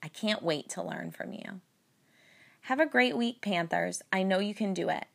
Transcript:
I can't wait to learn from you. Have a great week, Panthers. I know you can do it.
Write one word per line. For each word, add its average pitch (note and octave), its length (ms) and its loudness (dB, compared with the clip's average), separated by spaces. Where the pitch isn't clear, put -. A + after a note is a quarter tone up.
I - 60 -12
can't - 340 -2
wait D#3 260 0
to - 140 -8
learn E3+ 260 -6
from - 240 -10
you. - 280 -12
Have C4 160 0
a D#4+ 60 8
great B3+ 320 4
week, A#3 240 -2
Panthers. F3 640 0
I F#3+ 80 2
know F#3+ 160 4
you G#3 160 0
can G3+ 220 -2
do E3+ 140 -2
it. - 260 -2